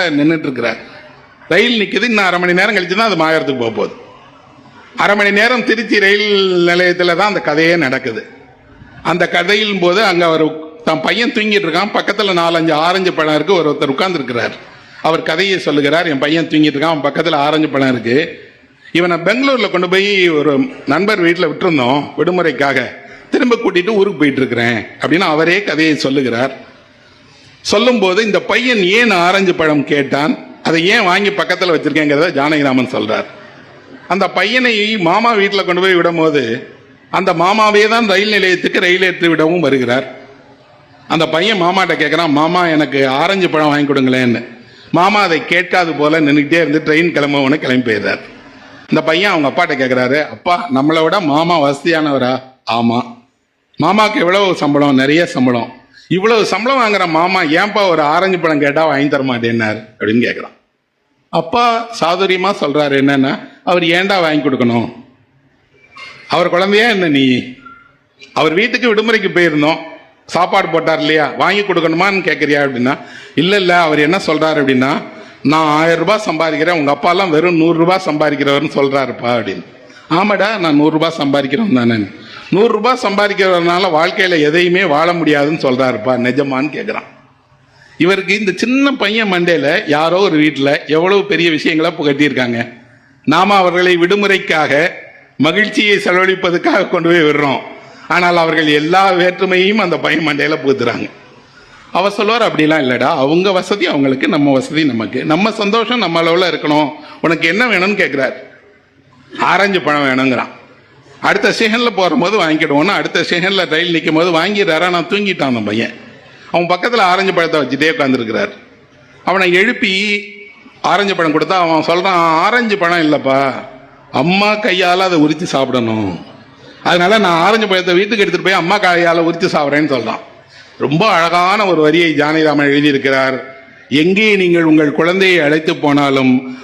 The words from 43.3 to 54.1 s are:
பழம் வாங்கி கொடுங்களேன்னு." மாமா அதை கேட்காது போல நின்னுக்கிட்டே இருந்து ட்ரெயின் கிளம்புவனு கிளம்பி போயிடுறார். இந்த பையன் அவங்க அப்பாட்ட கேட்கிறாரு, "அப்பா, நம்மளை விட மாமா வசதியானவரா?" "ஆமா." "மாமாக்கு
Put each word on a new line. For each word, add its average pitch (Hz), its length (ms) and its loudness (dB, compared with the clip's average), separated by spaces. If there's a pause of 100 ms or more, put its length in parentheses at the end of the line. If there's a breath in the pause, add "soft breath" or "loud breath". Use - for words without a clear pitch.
பழம் 156 180 2
வாங்கி 143 260 2
கொடுங்களேன்னு." 127 520 0 (460 loud breath)
மாமா 202 300 2
அதை 165 240 0
கேட்காது 175 480 0
போல 151 260 2
நின்னுக்கிட்டே 143 340 2
இருந்து 156 320 2
ட்ரெயின் 160 220 2
கிளம்புவனு 143 480 0
கிளம்பி 127 360 0
போயிடுறார். 104 280 -2 (680)
இந்த 156 160 0
பையன் 175 260 0
அவங்க 156 160 0
அப்பாட்ட 165 220 0
கேட்கிறாரு, 131 580 0
"அப்பா, 175 480 -4
நம்மளை 156 280 2
விட 170 160 2
மாமா 165 420 0
வசதியானவரா?" 139 800 0 (300)
"ஆமா." 117 300 0 (760)
"மாமாக்கு 208 420 0